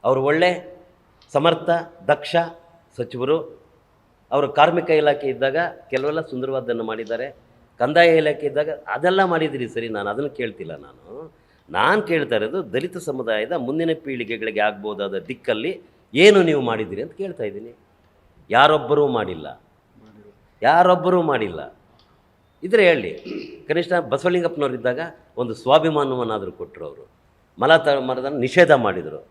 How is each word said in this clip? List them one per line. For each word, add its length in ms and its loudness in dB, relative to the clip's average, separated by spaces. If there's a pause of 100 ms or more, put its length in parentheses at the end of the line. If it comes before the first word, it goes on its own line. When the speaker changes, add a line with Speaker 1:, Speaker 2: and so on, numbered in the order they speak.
Speaker 1:
ಅವರು 180 2
ಒಳ್ಳೆ 560 0 (540)
ಸಮರ್ಥ, 380 2 (380)
ದಕ್ಷ 280 -2 (600)
ಸಚಿವರು. 680 -4 (680)
ಅವರು 200 0
ಕಾರ್ಮಿಕ 380 2
ಇಲಾಖೆ 380 2
ಇದ್ದಾಗ 280 -2 (340)
ಕೆಲವೆಲ್ಲ 300 -2
ಸುಂದರವಾದನ್ನು 640 -6
ಮಾಡಿದ್ದಾರೆ. 520 -8 (420)
ಕಂದಾಯ 380 4
ಇಲಾಖೆ 300 0
ಇದ್ದಾಗ 240 -2
ಅದೆಲ್ಲ 540 0
ಮಾಡಿದಿರಿ 440 -2
ಸರಿ, 200 -8
ನಾನು 220 -4
ಅದನ್ನು 200 -4
ಕೇಳ್ತಿಲ್ಲ 460 -10
ನಾನು. 640 -20 (320)
ನಾನ್ 360 2
ಕೇಳ್ತಾ 300 0
ಇರೋದು 360 -4
ದಲಿತ 240 -4
ಸಮುದಾಯದ 560 -4
ಮುಂದಿನ 380 -2 (140)
ಪೀಳಿಗೆಗಳಿಗೆ 560 -6
ಆಗ್ಬೋದಾದ 580 -4
ದಿಕ್ಕಲ್ಲಿ 640 -6 (320)
ಏನು 280 8
ನೀವು 180 2
ಮಾಡಿದ್ದೀರಿ 420 -4
ಅಂತ 100 -10
ಕೇಳ್ತಾ 320 -10
ಇದ್ದೀನಿ. 280 -10 (800)
ಯಾರೊಬ್ಬರೂ 580 4
ಮಾಡಿಲ್ಲ, 380 -4 (580)
Speaker 2:
ಮಾಡಿಲ್ಲ. 280 -20 (300)
Speaker 1:
ಯಾರೊಬ್ಬರೂ 600 4
ಮಾಡಿಲ್ಲ. 540 -4 (840)
ಇದ್ರೆ 260 4
ಹೇಳಿ, 240 2 (560)
ಕನಿಷ್ಠ 240 -2
ಬಸವಲಿಂಗಪ್ಪನವ್ರು 840 0
ಇದ್ದಾಗ 260 -4 (360)
ಒಂದು 180 -4
ಸ್ವಾಭಿಮಾನವನ್ನಾದ್ರೂ 1000 0
ಕೊಟ್ರು 340 -14
ಅವರು. 240 -18 (480)
ಮಲ 180 6
ತ-, 320 2
ಮರದನ್ನ 280 -4
ನಿಷೇಧ 360 4
ಮಾಡಿದ್ರು 480 0 (100)